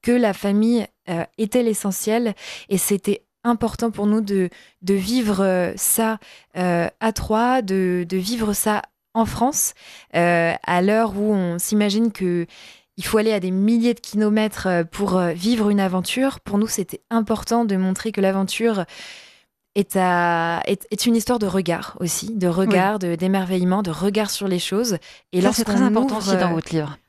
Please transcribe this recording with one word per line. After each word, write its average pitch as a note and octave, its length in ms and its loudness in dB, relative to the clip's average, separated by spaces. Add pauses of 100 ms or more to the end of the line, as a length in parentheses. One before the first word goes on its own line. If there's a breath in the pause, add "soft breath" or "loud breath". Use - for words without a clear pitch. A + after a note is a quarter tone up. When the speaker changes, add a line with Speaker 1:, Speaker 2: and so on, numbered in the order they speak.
Speaker 1:
que A#3 100 0
la A#3 220 4
famille, G#3+ 540 2 (220)
euh, E3+ 140 -2 (140)
était A3 240 0
l'essentiel. G#3+ 720 0 (360 loud breath)
Et G3 80 0
c'était - 460 -2 (200)
important A#3 480 -2
pour G#3 160 -2
nous G#3+ 140 2
de, G3 280 0 (320 loud breath)
de F#3+ 120 0
vivre, G3+ 500 2
euh, F#3 320 2
ça, A3 420 0 (400 loud breath)
euh, F3 300 0 (120)
à A3 120 0
Troyes, A#3+ 500 0
de, F#3 460 0
de F#3+ 100 -2
vivre G#3 360 -2
ça G#3+ 280 0 (320)
en A3+ 120 2
France, - 480 -2 (420 loud breath)
euh, E3+ 380 2 (120)
à F3+ 160 2
l'heure G#3+ 360 2
où G#3 160 2
on F3 260 0
s'imagine G#3 520 2
que F3 360 -2 (500 loud breath)
il F#3+ 80 -10
faut A3 120 0
aller A3 160 2
à G3+ 80 0
des F#3 100 -2
milliers A3+ 420 2
de A#3 60 -4
kilomètres, G#3+ 680 0
euh, F3 180 2
pour, F#3 320 -2
euh, F3 160 0
vivre G#3 360 0
une G3+ 120 2
aventure. F#3+ 580 -2
Pour G3+ 180 -4
nous, G#3+ 100 2
c'était - 420 -6
important A#3 560 0
de G3+ 100 0
montrer F#3 380 0
que G3+ 80 -2
l'aventure G3 640 0 (880 loud breath)
est G3 220 0
à, F3 680 2
est, G3 220 -2
est - 160 -4
une A#3 120 4
histoire A#3+ 200 0
de G#3 100 -2
regard F3 520 -2
aussi, F3+ 340 -4
de F#3 140 0
regard, F#3+ 540 4
Speaker 2:
Oui. F3 80 -2
Speaker 1:
de, E3+ 60 0
d'émerveillement, F#3 680 0
de E3+ 80 -4
regard G3 400 -2
sur G3+ 160 -4
les F3+ 120 0
choses. G#3+ 340 -2 (400 loud breath)
Et F3+ 80 2
Speaker 2:
Ça, G3 100 4
c'est A3 140 -2
Speaker 1:
lorsqu'on G#3 100 -2
Speaker 2:
très - 60 4
important A#3 340 2
Speaker 1:
ouvre, G3+ 140 -4
Speaker 2:
aussi F#3+ 80 2
dans F3+ 140 2
Speaker 1:
euh, - 20 0
Speaker 2:
votre D#3+ 200 -4
livre. D3 240 -2 (120)